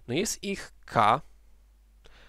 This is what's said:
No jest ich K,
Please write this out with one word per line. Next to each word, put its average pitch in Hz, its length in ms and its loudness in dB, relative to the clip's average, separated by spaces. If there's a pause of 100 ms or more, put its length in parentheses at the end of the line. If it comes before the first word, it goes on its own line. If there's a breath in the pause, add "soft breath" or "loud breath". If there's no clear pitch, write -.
No 120 60 -6
jest 185 300 -4
ich - 300 -8 (120)
K, 117 360 2 (1080 soft breath)